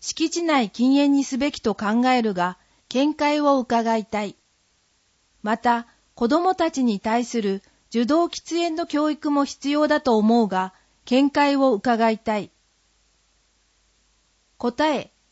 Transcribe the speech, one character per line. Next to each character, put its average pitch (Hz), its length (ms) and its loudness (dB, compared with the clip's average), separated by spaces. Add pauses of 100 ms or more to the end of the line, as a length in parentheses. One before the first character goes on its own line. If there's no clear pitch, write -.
敷 - 300 -4
地 339 120 -4
内 285 280 0
禁 254 240 2
煙 285 140 4
に 277 160 2
す 262 140 -6
べ 285 140 -2
き - 80 -14
と 214 140 -2
考 226 340 0
え 254 120 2
る 220 140 -2
が、 180 240 -4 (320)
見 285 240 0
解 294 260 0
を 285 200 4
伺 233 360 0
い 220 80 -4
た 214 200 -6
い。 190 120 -10 (1080)
ま 220 160 -2
た、 233 280 0 (280)
子 233 120 -2
ど 294 140 2
も 370 140 2
た 339 160 0
ち 269 120 -4
に 226 160 0
対 226 260 -2
す 233 160 -6
る 196 220 -4 (280)
受 233 140 0
動 311 220 2
喫 - 300 -8
煙 339 200 -2
の 330 100 -4
教 302 240 0
育 302 200 -4
も 285 140 0
必 - 260 -6
要 294 160 2
だ 302 140 0
と 254 160 2
思 226 260 4
う 208 60 0
が、 185 260 -4 (300)
見 269 260 2
解 285 240 2
を 269 180 4
伺 226 380 2
い 220 80 -2
た 214 200 -4
い。 185 120 -8 (2000)
答 294 360 -2
え。 - 180 -8 (200)